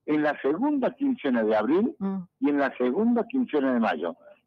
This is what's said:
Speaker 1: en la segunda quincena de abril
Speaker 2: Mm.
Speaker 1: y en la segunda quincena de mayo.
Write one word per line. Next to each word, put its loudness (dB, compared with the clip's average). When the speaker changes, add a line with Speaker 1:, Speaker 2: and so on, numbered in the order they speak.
Speaker 1:
en 0
la 0
segunda 0
quincena 0
de 2
abril 2
Speaker 2:
Mm. -4
Speaker 1:
y 2
en 0
la 0
segunda 0
quincena 0
de 2
mayo. -2